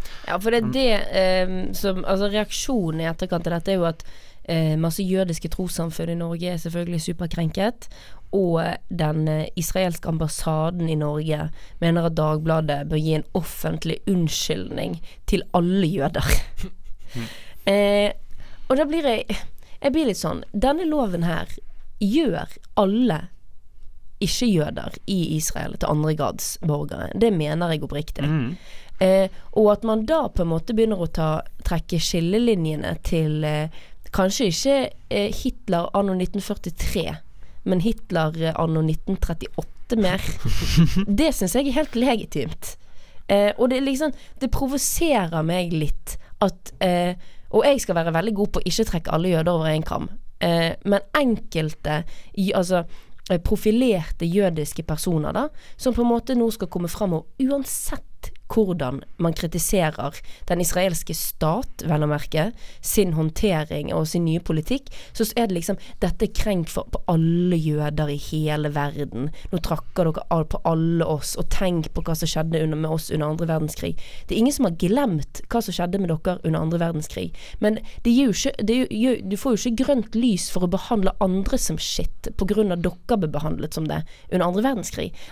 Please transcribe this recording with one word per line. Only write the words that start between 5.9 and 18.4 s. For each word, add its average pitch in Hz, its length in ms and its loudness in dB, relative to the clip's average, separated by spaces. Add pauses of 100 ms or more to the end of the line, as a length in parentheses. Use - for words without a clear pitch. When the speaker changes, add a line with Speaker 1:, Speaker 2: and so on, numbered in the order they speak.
Speaker 1:
i 170 40 -2
Norge 170 380 -4
er 175 60 -2
selvfølgelig 170 420 -4
superkrenket, 175 880 -2 (440)
og 170 440 2 (180)
den, 156 340 0
eh, 156 280 0
israelske 175 520 0
ambassaden 160 800 0
i 160 60 0
Norge 151 540 0 (300)
mener 170 260 4
at 165 80 0
Dagbladet 156 760 2
bør 156 140 0
gi 156 120 2
en 151 100 0 (100)
offentlig 160 720 -2
unnskyldning - 920 0 (260)
til - 160 2 (120)
alle 180 320 4
jøder. 160 380 0 (920)
Speaker 2:
Mm. 123 80 -4
Speaker 1:
<laughs> 113 60 -8 (380)
Eh, 202 460 4 (560)